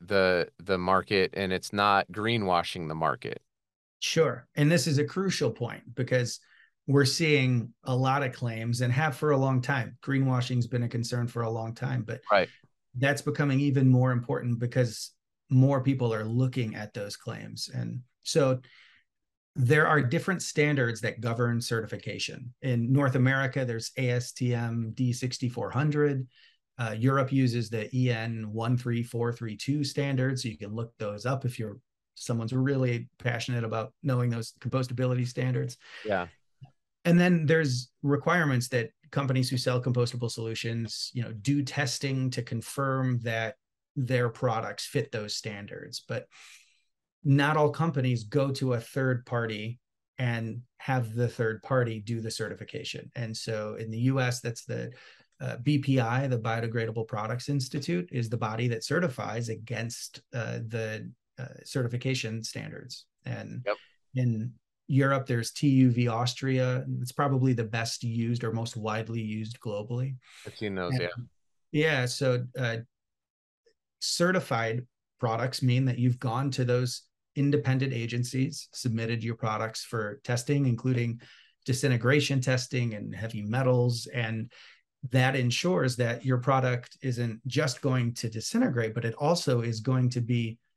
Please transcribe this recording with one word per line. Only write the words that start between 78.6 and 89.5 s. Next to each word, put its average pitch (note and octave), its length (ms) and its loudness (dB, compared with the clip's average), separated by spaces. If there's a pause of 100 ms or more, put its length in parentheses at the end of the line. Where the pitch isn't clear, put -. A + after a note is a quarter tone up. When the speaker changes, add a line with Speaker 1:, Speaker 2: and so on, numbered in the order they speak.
Speaker 2:
submitted A2+ 500 -2
your A#2 120 -4
products A2 480 -4
for G#2 400 -6
testing, C#3 420 0
including A#2+ 560 0 (440)
disintegration C3 760 2
testing B2 540 0
and G#2+ 180 -8
heavy G#2 300 -6
metals. B2 640 2
And A2+ 440 -4 (600)
that C3 240 4
ensures C3 640 0
that A#2+ 280 -2
your B2+ 140 2
product B2+ 640 0
isn't A#2+ 440 -4
just C3+ 360 -2
going B2+ 340 2
to - 140 -6
disintegrate, A#2 640 -2
but A2+ 120 -4
it A2+ 100 -2
also D3 460 2